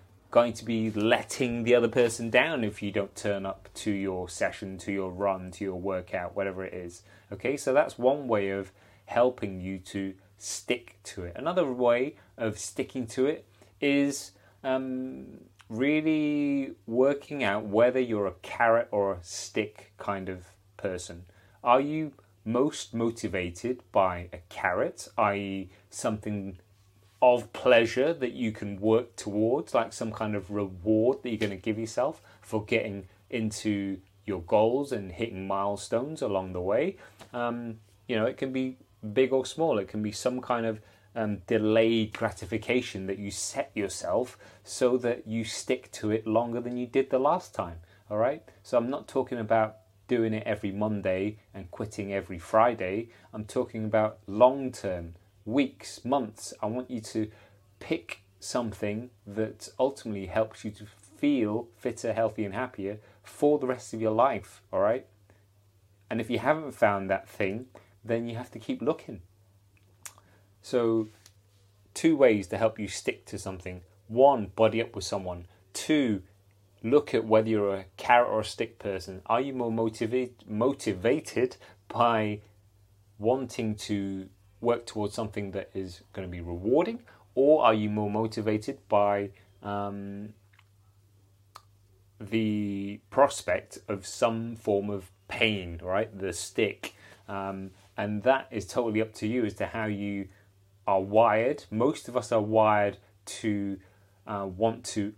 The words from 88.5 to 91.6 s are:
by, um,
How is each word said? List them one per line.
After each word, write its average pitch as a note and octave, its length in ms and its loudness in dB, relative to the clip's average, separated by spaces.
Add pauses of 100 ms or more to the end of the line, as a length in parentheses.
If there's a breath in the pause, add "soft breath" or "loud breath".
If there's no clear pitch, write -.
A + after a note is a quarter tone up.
by, G2+ 400 2 (340 soft breath)
um, G2+ 680 -6 (1900)